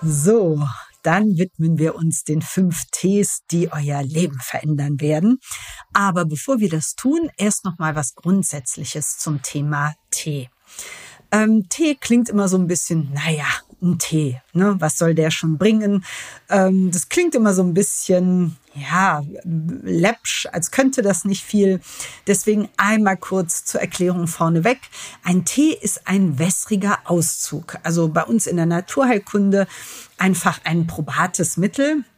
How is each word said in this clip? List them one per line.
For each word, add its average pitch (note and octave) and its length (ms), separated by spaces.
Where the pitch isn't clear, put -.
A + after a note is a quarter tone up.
So, D#3+ 560
dann F#3+ 340
widmen E3 400
wir D#3+ 160
uns E3 300
den D#3 180
fünf F3+ 480
Tees, G3 520
die E3+ 200
euer C#3+ 300
Leben D3+ 400
verändern C#3+ 580
werden. D#3 380
Aber F#3 320
bevor D#3+ 340
wir G#3 100
das D#3+ 280
tun, D#4 400
erst G3+ 280
noch E3+ 140
mal D#3+ 160
was D3+ 220
Grundsätzliches D3+ 1000
zum D3 240
Thema D3 520
Tee. C#3 400
Ähm, A3 380
Tee D4+ 260
klingt A#3+ 340
immer G3+ 200
so F#3 100
ein F3+ 80
bisschen, E3 480
naja, D3 320
ein F3 180
Tee, D3 420
ne? F#3+ 260
Was D#3 200
soll E3 160
der D#3+ 160
schon D#3+ 260
bringen? G3+ 480
Ähm, F#3+ 440
das F3 160
klingt F4 260
immer A3 180
so F#3 100
ein F3+ 120
bisschen, F3+ 840
ja, D3+ 500
läppsch, F3 1080
als E3+ 180
könnte C4+ 320
das G3 220
nicht G3 180
viel. G3 380
Deswegen G#3 480
einmal G#3 400
kurz - 480
zur - 160
Erklärung F3+ 480
vorneweg. E3 500
Ein F3+ 200
Tee D4+ 280
ist - 340
ein F#3 320
wässriger F#3+ 680
Auszug. - 760
Also E3+ 260
bei D#3+ 140
uns A3+ 240
in F3 100
der E3 100
Naturheilkunde G3 1000
einfach F#3 440
ein E3 240
probates D#3+ 680
Mittel C#4 480